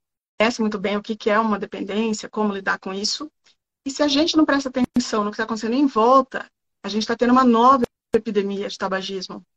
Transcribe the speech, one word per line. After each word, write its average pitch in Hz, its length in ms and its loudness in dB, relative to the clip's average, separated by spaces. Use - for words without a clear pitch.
muito 214 200 -2
bem 196 180 -4
o 208 60 -6
que 220 140 -8
que 220 140 -4
é 208 80 2
uma 220 200 0
dependência, 202 680 -6
como 214 240 -4
lidar 190 260 -6
com 190 140 -12
isso. 220 380 -8
E 269 60 -6
se 285 120 -4
a 294 60 2
gente 302 280 0
não 311 80 6
presta 277 240 0
atenção 247 560 -2
no 208 60 -4
que 214 60 -10
tá 226 80 -4
acontecendo 220 300 -4
em 285 120 4
volta, 262 600 2
a 208 60 -10
gente 214 180 -4
tá 226 100 -2
tendo 240 160 2
uma 254 120 6
nova 247 400 6
epidemia 202 540 -2
de - 80 -12
tabagismo 190 680 -8